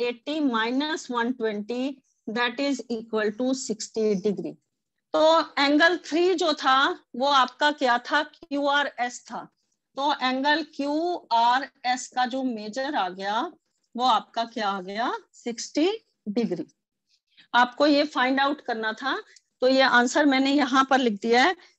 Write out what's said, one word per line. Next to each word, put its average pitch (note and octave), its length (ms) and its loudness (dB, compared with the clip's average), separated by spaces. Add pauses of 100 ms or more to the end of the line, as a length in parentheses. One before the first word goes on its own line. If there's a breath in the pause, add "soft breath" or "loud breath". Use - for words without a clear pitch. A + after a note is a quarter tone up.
एटी B3 400 -4
माइनस C4 720 -2
वन A#3+ 220 -2
ट्वेंटी, A#3+ 680 -6 (280)
that A#3+ 300 -4
is C#4 200 -2 (120)
equal A3 380 -4 (100)
to B3+ 140 -2
सिक्सटी G#3+ 680 -4
degree। F3 320 -4 (600)
तो D#4+ 260 6 (180)
एंगल D4+ 380 4
थ्री F4 380 0
जो D#4+ 180 0
था C#4+ 520 0 (120)
वो C4 100 0
आपका C#4+ 460 2
क्या B3 260 2
था? D4 240 -2
क्यूआरएस C#4+ 1080 -4
था। F3 140 -10 (520)
तो C#4+ 160 0 (100)
एंगल C4+ 400 0 (120)
क्यूआरएस C4 1400 -2
का B3+ 120 0
जो C4 160 -6
मेजर B3+ 520 -6
आ F#3+ 140 -2
गया G3 320 -4 (560)
वो B3 80 -2
आपका A3+ 400 0
क्या A3+ 240 -4
आ G3 120 -4
गया? G#3 320 -4 (200)
सिक्सटी D4 580 -4 (380)
डिग्री। G3 380 -2 (880 soft breath)
आपको B3 320 2
ये D4 180 4
find C4+ 360 0
out C#4+ 200 0
करना A3 320 -4
था, C#4 240 -4 (440 soft breath)
तो B3+ 80 4
ये C4 140 4
answer B3 440 4
मैंने C4+ 260 2
यहाँ C4+ 380 2
पर C4 80 4
लिख A#3 220 0
दिया A#3 240 4
है। F4+ 120 2 (220 soft breath)